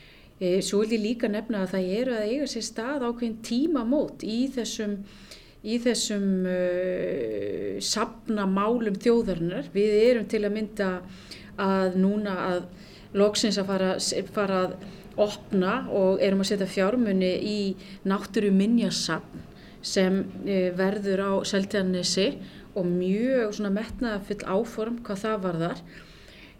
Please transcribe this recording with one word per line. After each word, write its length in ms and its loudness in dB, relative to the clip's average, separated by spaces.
Eh, 260 2
svo 160 2
vil 160 2
ég 80 0
líka 240 0
nefna 360 -2
að 100 -4
það 140 0
eru 160 0
að 180 0
eiga 160 -2
sér 160 -6
stað 400 -4
ákveðin 400 -4
tímamót 800 0
í 140 -4
þessum 460 -4
Í 160 0
þessum, 440 0
eh, 1300 -2
safnamálum 1120 0
þjóðarinnar, 800 2
við 220 4
erum 240 4
til 160 0
að 80 0
mynda 340 -2
að 400 2
núna 360 2
að 160 0
loksins 420 4
að 80 -2
fara, 220 2
fara 300 2
að 120 -2
opna 560 2
og 340 4
erum 160 4
að 120 0
setja 180 0
fjármuni 640 2
í 160 -2
náttúruminjasafn 1400 2
sem, 420 2
eh, 240 2
verður 500 0
á 120 0
Seltjarnarnesi 920 0
og 120 -2
mjög 680 2
svona 200 -2
metnaðarfull 720 -4
áform 560 -2
hvað 220 -6
það 180 0
varðar. 400 -2